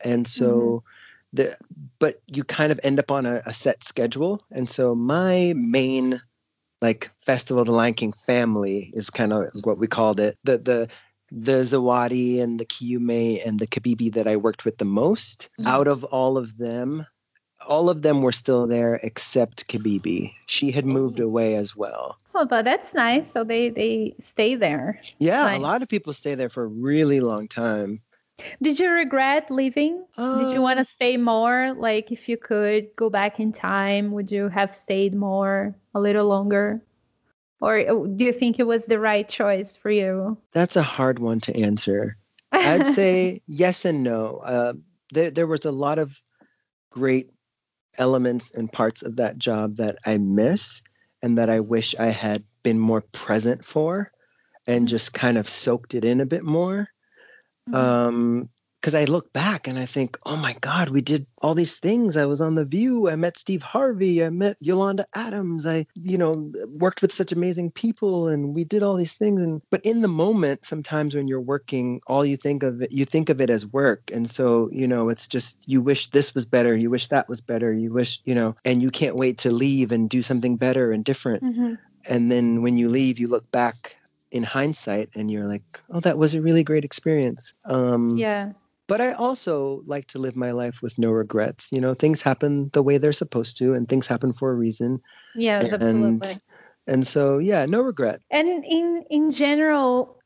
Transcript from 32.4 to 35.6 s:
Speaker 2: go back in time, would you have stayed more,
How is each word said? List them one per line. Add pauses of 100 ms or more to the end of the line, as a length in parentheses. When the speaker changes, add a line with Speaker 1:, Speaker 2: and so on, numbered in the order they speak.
Speaker 2:
go
back
in
time,
would
you
have
stayed
more, (180)